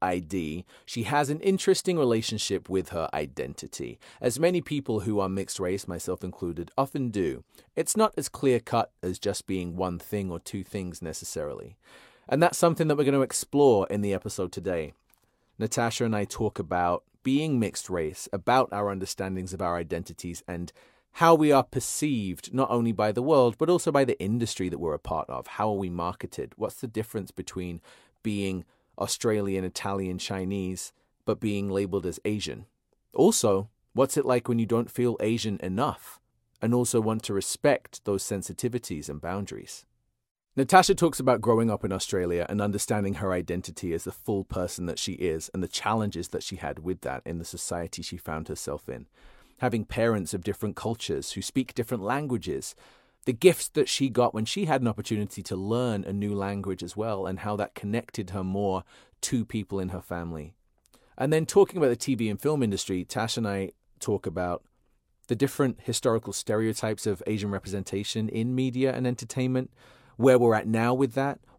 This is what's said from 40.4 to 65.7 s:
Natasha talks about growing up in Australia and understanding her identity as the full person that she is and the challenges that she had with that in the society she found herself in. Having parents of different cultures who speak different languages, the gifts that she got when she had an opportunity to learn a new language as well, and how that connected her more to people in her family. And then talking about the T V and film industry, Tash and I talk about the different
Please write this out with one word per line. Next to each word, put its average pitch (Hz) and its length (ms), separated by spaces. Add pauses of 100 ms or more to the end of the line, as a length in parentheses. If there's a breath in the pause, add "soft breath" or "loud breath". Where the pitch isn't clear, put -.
Natasha 185 400
talks 165 240
about 127 220
growing 113 320
up 101 120
in 95 60
Australia 87 580
and 104 120
understanding 101 540
her 95 180
identity 90 600
as 82 120
the 95 80
full 98 320
person 90 420
that - 140
she 92 140
is 80 380
and 92 80
the 90 60
challenges 104 640
that - 160
she - 100
had 73 240
with 87 220
that 64 260
in 85 120
the 82 60
society 85 560
she 87 160
found 80 300
herself 73 420
in. 60 200 (500 soft breath)
Having 113 260
parents 113 480
of 95 100
different 104 320
cultures - 580
who 98 100
speak - 320
different 117 280
languages, 113 720 (520 soft breath)
the 131 80
gifts - 340
that - 220
she 135 180
got 120 240
when 110 140
she 202 180
had 139 160
an 120 80
opportunity 104 540
to - 120
learn 107 480
a 98 120
new 101 200
language 98 480
as 87 140
well, 104 300
and 95 140
how 104 160
that 104 180
connected 104 560
her 95 120
more 95 420 (360 soft breath)
to 117 240
people 101 340
in 92 120
her 92 100
family. 85 540 (640 soft breath)
And 143 120
then 156 140
talking 190 320
about 147 140
the 120 60
T 135 180
V 110 160
and 101 100
film 143 220
industry, 95 420
Tash - 320
and 113 100
I 98 260 (260)
talk - 280
about 87 380 (600)
the 120 100
different 131 460